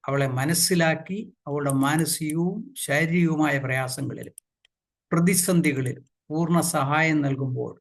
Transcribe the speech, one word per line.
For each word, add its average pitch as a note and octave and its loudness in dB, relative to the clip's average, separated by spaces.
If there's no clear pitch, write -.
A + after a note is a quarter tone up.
അവളെ C#3 0
മനസ്സിലാക്കി E3 0
അവളുടെ C#3+ -2
മാനസികവും D#3+ 0
ശാരീരികവുമായ D#3+ 2
പ്രയാസങ്ങളിലും C3 -6
പ്രതിസന്ധികളിലും E3+ 2
പൂർണ്ണ E3 2
സഹായം D3+ 2
നൽകുമ്പോൾ B2+ -4